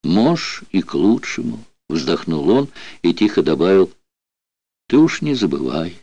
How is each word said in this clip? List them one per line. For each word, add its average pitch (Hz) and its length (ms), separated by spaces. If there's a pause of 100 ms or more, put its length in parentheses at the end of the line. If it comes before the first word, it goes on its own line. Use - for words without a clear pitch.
Мож 113 580 (100)
и 95 100
к - 100
лучшему, 110 720 (240)
вздохнул 80 640
он 139 180 (320)
и 85 140
тихо 104 280
добавил: 90 480 (960)
«Ты 139 100
уж 160 240
не 151 120
забывай 78 680